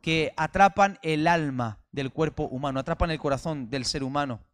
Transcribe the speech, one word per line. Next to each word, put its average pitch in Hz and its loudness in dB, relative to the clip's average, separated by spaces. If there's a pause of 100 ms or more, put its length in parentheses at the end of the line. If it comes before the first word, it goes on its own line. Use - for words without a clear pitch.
que 160 0
atrapan 196 4
el 156 0
alma 135 0 (100)
del 135 -6
cuerpo 151 -2
humano, 135 -4
atrapan 165 0
el 156 -2
corazón 139 -2
del 131 -4
ser 139 -4
humano. 135 -2 (140)